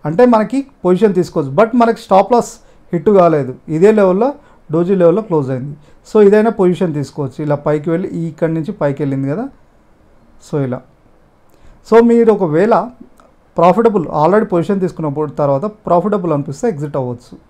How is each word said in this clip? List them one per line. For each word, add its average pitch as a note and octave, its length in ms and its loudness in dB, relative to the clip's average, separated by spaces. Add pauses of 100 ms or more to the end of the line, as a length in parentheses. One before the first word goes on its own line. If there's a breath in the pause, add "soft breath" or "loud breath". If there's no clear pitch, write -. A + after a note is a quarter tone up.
అంటే E3+ 140 2 (120)
మనకి A3 240 -2 (260)
పొజిషన్ F#3 340 2
తీసుకోవచ్చు, D#3 400 -4
but A3 120 2 (120)
మనకి A3+ 240 0
స్టాప్ G3 280 2
లాస్ - 180 0 (400 soft breath)
హిట్ F3 180 -2 (100)
కాలేదు. D3+ 340 0 (220)
ఇదే F#3 140 4 (100)
లెవెల్‌లో, G3 280 2 (460 soft breath)
డోజీ F3 280 0
లెవెల్‌లో F3 260 2
క్లోజ్ D3+ 260 -2
అయింది. C#3+ 200 -10 (360 soft breath)
So - 60 -2 (120)
ఇదైనా G#3+ 220 4 (100)
పొజిషన్ F3+ 400 0
తీసుకోవచ్చు. C3+ 460 -8
ఇలా C#3+ 100 0 (100)
పైకి D3+ 260 -2
వెళ్ళి F3 160 -4 (120)
ఈ - 20 -6 (100)
ఇక్కడి E3 260 -4
నుంచి D#3+ 220 -6
పైకి C#3+ 240 -2
వెళ్ళింది C3+ 280 -4
కదా. G3+ 120 -6 (1040)
So - 100 -8 (120)
ఇలా. B2 120 -8 (1080 soft breath)
So G#3+ 80 4 (140)
మీరు A#3 260 4
ఒకవేళ F3+ 380 0 (840)
profitable, F#3 460 2 (160)
already F#3+ 340 2
పొజిషన్ G3 280 -2
తీసుకున్నప్పుడు D3+ 480 -6 (120)
తర్వాత C#3+ 240 -2 (200)
profitable F3 500 -2
అనిపిస్తే C#3+ 360 -6
exit D3 300 -8
అవ్వచ్చు. B2 320 -10 (140)